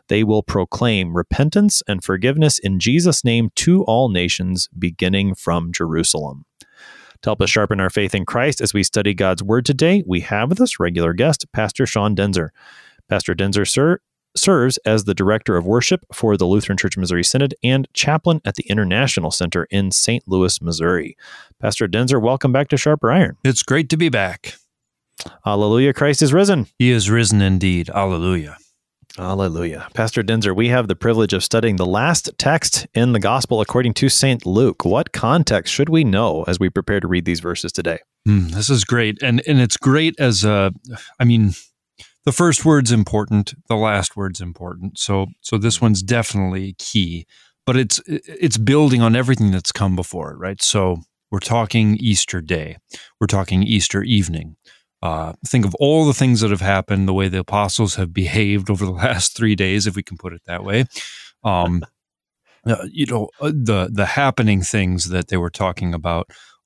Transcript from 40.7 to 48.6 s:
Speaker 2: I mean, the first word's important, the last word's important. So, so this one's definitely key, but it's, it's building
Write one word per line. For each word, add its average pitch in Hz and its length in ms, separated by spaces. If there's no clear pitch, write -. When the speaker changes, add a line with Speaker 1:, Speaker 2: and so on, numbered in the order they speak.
Speaker 2:
I 131 60
mean, 113 300
the 139 80
first 170 300
word's 143 300
important, 107 600
the 117 80
last 104 380
word's 98 280
important. 87 560
So, 98 300
so - 160
this 107 240
one's 107 220
definitely 95 720
key, 85 520
but 127 100
it's, 123 320
it's - 520
building 131 420